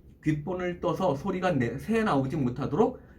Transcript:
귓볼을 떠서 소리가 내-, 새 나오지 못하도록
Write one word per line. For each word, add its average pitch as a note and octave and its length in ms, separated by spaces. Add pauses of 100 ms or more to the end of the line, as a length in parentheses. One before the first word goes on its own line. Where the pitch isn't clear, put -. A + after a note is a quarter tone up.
(240)
귓볼을 F3+ 560
떠서 F3 360
소리가 F#3 360
내-, A#2+ 260
새 A3 260
나오지 C#3+ 320
못하도록 C3 640 (180)